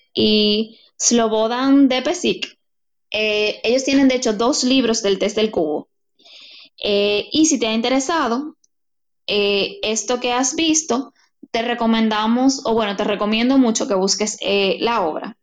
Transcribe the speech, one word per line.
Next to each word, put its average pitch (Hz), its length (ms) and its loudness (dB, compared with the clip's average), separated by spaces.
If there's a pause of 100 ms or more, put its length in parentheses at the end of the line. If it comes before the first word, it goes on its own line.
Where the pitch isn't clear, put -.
(120)
y 214 680 0 (180)
Slobodan 240 880 2
Depesik. 254 720 -2 (540)
Eh, 214 520 -2
ellos 247 180 0
tienen, 277 240 4
de 254 80 4
hecho, 233 180 0
dos 233 300 0
libros 247 400 0
del 196 160 0
test 196 160 -2
del 214 160 0
cubo. 151 380 -4 (920)
Eh, 208 500 0
y 311 140 4
si 240 120 2
te 226 80 -2
ha 220 80 -2
interesado, 269 840 -2 (720)
eh, 202 560 -2
esto 220 380 -2
que 247 120 -2
has 247 220 -2
visto, 311 580 -2 (380)
te 226 120 -2
recomendamos, 226 1000 2
o 226 100 0
bueno, 208 220 0
te 208 80 -2
recomiendo 214 540 0
mucho 226 300 2
que 208 60 0
busques, 196 460 -2
eh, 196 400 0
la 226 220 -2
obra. 170 400 -6